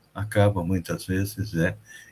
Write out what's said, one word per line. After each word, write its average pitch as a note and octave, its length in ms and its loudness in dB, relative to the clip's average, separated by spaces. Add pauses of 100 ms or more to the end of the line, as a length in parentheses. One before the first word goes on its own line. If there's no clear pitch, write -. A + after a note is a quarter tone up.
(140)
acaba, G2+ 520 2
muitas E2+ 400 -2
vezes, G2 500 -2
é, F2 220 2 (340)